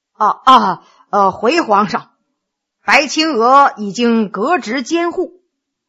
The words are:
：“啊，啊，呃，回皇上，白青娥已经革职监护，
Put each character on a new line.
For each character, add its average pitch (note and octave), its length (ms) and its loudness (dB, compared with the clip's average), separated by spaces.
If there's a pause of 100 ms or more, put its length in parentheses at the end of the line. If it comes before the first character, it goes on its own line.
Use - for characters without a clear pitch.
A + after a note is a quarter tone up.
(120)
：“啊， G#3+ 160 0 (160)
啊， G#3+ 400 2 (260)
呃， G3 220 2
回 D4 280 -2
皇 G#3 280 0
上， - 240 -10 (720)
白 C4 240 0
青 D#4 260 -2
娥 B3+ 420 4
已 G3+ 160 -10
经 A3+ 380 0
革 C#4 280 -2
职 B3 240 -8
监 E4+ 280 -4
护， E4+ 320 -8 (460)